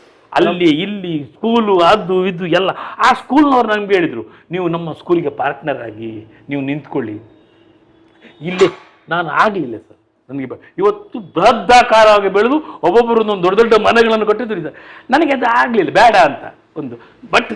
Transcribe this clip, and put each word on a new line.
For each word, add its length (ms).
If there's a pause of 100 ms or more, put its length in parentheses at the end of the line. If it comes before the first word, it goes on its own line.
(340)
ಅಲ್ಲಿ 480
ಇಲ್ಲಿ 520
ಸ್ಕೂಲು 460
ಅದು 460
ಇದು 200
ಎಲ್ಲ. 240 (280)
ಆ 160
ಸ್ಕೂಲ್ನವ್ರು 600
ನಮ್ಗೆ 200
ಹೇಳಿದ್ರು, 280 (280)
"ನೀವು 160
ನಮ್ಮ 240
ಸ್ಕೂಲಿಗೆ 380
ಪಾರ್ಟ್ನರ್ 520
ಆಗಿ 440 (240)
ನೀವು 120
ನಿಂತ್ಕೊಳ್ಳಿ." 760 (1040)
ಇಲ್ಲಿ 240 (440)
ನಾನು 200
ಆಗ್ಲಿಲ್ಲ 480
ಸರ್. 200 (320)
ನನಗೆ 160
ಬ-, 160 (160)
ಇವತ್ತು 420
ಬೃಹದಾಕಾರವಾಗಿ 1080
ಬೆಳೆದು 260 (280)
ಒಬ್ಬೊಬ್ಬರು 380
ಒಂದೊಂದು 220
ದೊಡ್ಡ 160
ದೊಡ್ಡ 140
ಮನೆಗಳನ್ನು 520
ಕಟ್ಟಿದ್ರು 380
ಸರ್. 100 (360)
ನನಗೆ 240
ಅದು 120
ಆಗ್ಲಿಲ್ಲ, 460
ಬೇಡ 240
ಅಂತ 400 (220)
ಒಂದು. 180 (360)
But 240